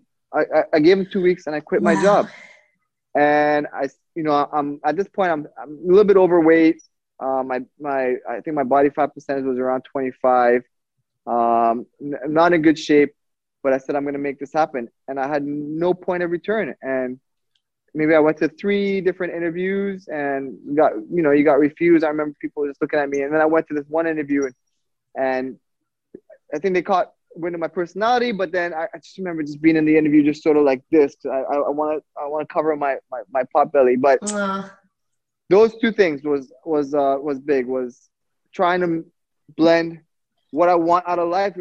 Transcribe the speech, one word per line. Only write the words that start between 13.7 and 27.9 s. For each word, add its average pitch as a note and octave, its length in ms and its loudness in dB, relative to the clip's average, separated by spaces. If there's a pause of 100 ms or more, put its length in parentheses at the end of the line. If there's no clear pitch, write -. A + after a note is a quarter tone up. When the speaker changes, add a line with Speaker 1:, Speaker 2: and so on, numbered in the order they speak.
Speaker 1:
I C3+ 60 0
said, D3 180 -6
"I'm C#3+ 80 -4
gonna C#3+ 140 -6
make C#3 200 -8
this C#3 140 -14
happen." D3+ 360 -4 (200)
And C#3 100 -8
I C3+ 80 -4
had D3 180 -4
no D3+ 500 -4
point F3+ 280 -6
of F3 80 -4
return. F3 500 -6
And B2+ 380 -6 (760)
maybe D#3 220 0
I D#3 60 4
went D3+ 180 2
to D#3 100 0
three G3+ 520 -2
different F3+ 340 -4
interviews F#3 760 -6
and C#3 680 -6
got, D3 160 4 (200)
you E3+ 100 0
know, C#3+ 100 2
you D3 120 4
got C#3+ 140 4
refused. D#3+ 460 4
I D#3 40 0
remember D3+ 320 -6
people D3+ 260 -6
just C#3 140 -10
looking D3 200 -2
at C#3+ 80 -2
me. C#3 140 -4
And C#3+ 120 -4
then D#3 60 2
I D#3 60 4
went D#3+ 220 0
to D3+ 60 -8
this D3 140 -6
one D#3+ 180 -2
interview C#3+ 380 -2
and, B2+ 100 -8 (640)
and C3 400 -4 (1000)
I D#3 40 -6
think F#3+ 160 -2
they F3 80 0
caught F3+ 300 -2 (220)
wind F3 200 -8
of E3+ 60 -10
my D#3+ 80 -4
personality, A3 640 -2